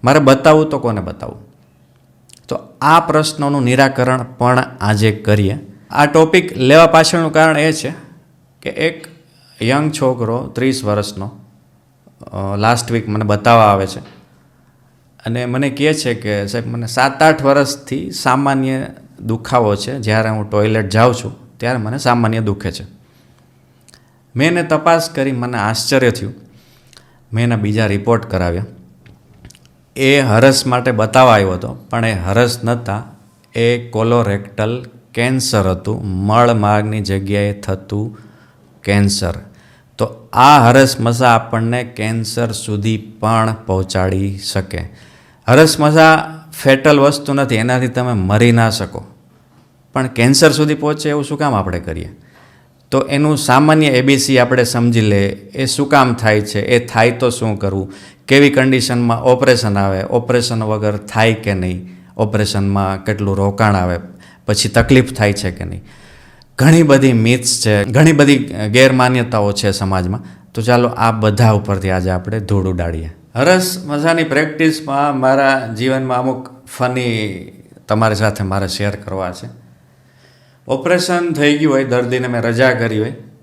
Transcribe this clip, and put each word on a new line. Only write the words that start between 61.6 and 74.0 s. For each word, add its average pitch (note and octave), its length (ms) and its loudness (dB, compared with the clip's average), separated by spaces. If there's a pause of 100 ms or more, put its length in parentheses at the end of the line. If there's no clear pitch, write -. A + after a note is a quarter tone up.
ઓપરેશનમાં G2 840 -2
કેટલું G2+ 340 -2
રોકાણ G2+ 380 0
આવે, F2+ 240 -2 (460)
પછી G#2+ 240 -2
તકલીફ B2+ 440 2
થાય G#2 200 0
છે G2 180 -6
કે F2+ 120 -12
નહીં. F2 200 -12 (760)
ઘણી D#3 240 6
બધી C3+ 300 4
મિથ્સ A#2 520 0
છે, G#2 180 2
ઘણી C#3+ 280 4
બધી C#3+ 260 4 (340)
ગેરમાન્યતાઓ B2 800 2
છે G2+ 200 -2
સમાજમાં. F#2+ 840 -4
તો A#2 80 -6
ચાલો B2 260 2
આ A2+ 240 0
બધા A2 400 2
ઉપરથી G2+ 380 -2
આજે F#2 200 -2
આપણે F#2 300 -4
ધૂળ G2 260 -2
ઉડાડીએ. E2+ 460 -6 (240)
હરસ F3+ 500 0
મસાની D#3+ 380 -2